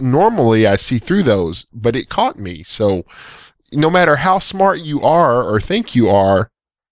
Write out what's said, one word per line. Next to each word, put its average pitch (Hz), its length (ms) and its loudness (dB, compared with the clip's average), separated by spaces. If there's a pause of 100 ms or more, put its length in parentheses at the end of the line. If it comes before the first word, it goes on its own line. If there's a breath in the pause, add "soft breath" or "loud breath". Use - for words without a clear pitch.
normally 131 680 2
I 101 100 2
see 123 220 -4
through 185 260 0
those, 92 480 -2
but 117 220 -2
it - 140 -8
caught 247 300 -4
me. 90 280 -12
So 98 380 -2 (680 loud breath)
no 156 180 0
matter 170 260 2
how 185 220 0
smart 190 420 -2
you 151 220 -6
are 135 400 2
or 107 180 -2
think 220 340 -6
you 117 140 4
are, 98 420 2 (420)